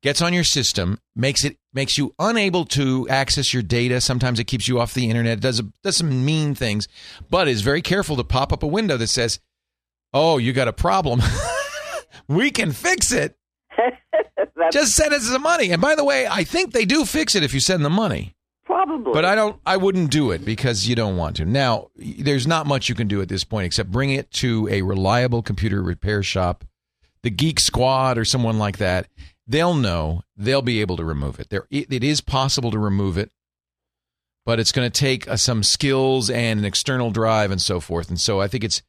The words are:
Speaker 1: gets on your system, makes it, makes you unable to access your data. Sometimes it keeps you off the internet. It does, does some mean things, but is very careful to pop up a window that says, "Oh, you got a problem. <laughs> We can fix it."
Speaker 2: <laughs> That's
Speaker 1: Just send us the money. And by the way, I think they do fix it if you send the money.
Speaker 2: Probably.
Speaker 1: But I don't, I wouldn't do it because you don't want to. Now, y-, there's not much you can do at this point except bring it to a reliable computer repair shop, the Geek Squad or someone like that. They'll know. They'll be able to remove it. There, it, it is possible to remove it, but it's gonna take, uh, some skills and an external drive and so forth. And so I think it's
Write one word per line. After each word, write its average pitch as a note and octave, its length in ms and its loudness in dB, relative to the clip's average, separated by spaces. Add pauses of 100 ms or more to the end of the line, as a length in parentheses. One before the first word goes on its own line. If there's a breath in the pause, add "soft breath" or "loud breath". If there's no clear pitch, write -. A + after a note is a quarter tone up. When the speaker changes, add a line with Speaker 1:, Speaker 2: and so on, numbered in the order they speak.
Speaker 1:
gets C#3+ 180 0
on F3 120 2
your F3 100 2
system, G#2 560 0 (160)
makes C3 280 0
it, D3 140 -4 (160)
makes C3+ 240 -2
you C#3+ 220 -2
unable F#3+ 460 0
to C3 440 0
access C3+ 440 0
your B2 100 0
data. A#2+ 380 0
Sometimes B2 380 0
it A#2+ 60 -2
keeps A#2+ 220 -2
you B2 120 2
off A#2 140 -2
the B2 160 0
internet. A#2 300 0
It - 20 -6
does, A#2+ 200 0 (220)
does G3 140 0
some C3+ 280 0
mean D3+ 280 0
things, G#2 340 -2 (420 loud breath)
but F3 180 4
is A#2 140 2
very C#3 200 2
careful F3 360 0
to A#2+ 60 -2
pop C3+ 300 0
up - 80 -4
a D#3 60 -2
window F3+ 300 0
that A2+ 100 -2
says, A#2 320 -2 (760)
"Oh, D#3 240 4
you B2 160 0
got B2+ 140 2
a A2 60 -2
problem. D#3+ 540 2
<laughs> - 40 2 (960 loud breath)
We A3 240 2
can G#3+ 200 0
fix - 400 0
it." D3 260 -2 (180)
Speaker 2:
<laughs> - 220 -10
That's A3+ 960 -2
Speaker 1:
Just C#4 220 2
send D4+ 180 2
us A#3+ 160 -2
the B3+ 100 0
money. C#4+ 320 2
And E3+ 100 2
by D4 140 4
the D4+ 80 0
way, C#4 240 2
I F#3+ 160 -2
think E4 280 -2
they A3+ 140 2
do C4+ 200 2
fix D4+ 300 0
it F3+ 80 2
if C3+ 100 -2
you C3+ 60 0
send F3 240 2
the C#3+ 60 2
money. E3+ 460 -2 (300)
Speaker 2:
Probably. D#4 480 0
Speaker 1:
But D#3 120 2
I G3 100 4
don't, G#3+ 300 0
I F#3 120 2
wouldn't F#3 340 2
do C#3 200 2
it F2+ 140 -4
because A2 420 0
you A#2+ 80 2
don't G#2 220 0
want D#2+ 200 -4
to. D#2+ 80 -2
Now, A#2+ 520 0
y-, - 220 -12
there's C#3 280 0
not D#3+ 200 0
much C#3 220 0
you B2 60 -2
can A#2 120 -2
do G2+ 140 0
at F#2 60 -4
this F#2+ 160 -4
point G#2 220 -4
except F2 260 -2
bring C3+ 200 0
it C3+ 220 -4
to A2+ 360 0
a G2+ 120 0
reliable G#2 600 2
computer G2+ 400 -2
repair G2 420 -2
shop, F2+ 400 -2 (600)
the A#2+ 60 0
Geek C#3+ 300 0
Squad C3 580 2
or A#2 60 0
someone A2+ 360 0
like G#2 180 -2
that. F#2 300 0 (400 soft breath)
They'll D#3+ 260 2
know. F2 480 0 (160)
They'll B2+ 240 0
be A#2+ 200 0
able F#2 160 -2
to E2 80 -4
remove C#2+ 340 -4
it. - 100 -12
There, - 200 -6
it, C#3 220 -4
it B2 120 -2
is D3 180 0
possible C3 500 -2
to G#2+ 80 -2
remove G2 380 0
it, G#2 140 -4 (1120)
but A#2 140 0
it's A2+ 120 0
gonna B2 180 0
take, C3+ 380 0
uh, A2+ 100 -4
some A2+ 260 0
skills C3 640 2
and A#2 300 0
an G#2 60 0
external A#2+ 460 -2
drive A2 400 2
and F#2 100 -2
so F2+ 180 0
forth. E2 300 -6
And E2+ 100 -4
so G2+ 200 0
I G2 80 0
think G2+ 160 -4
it's - 260 -4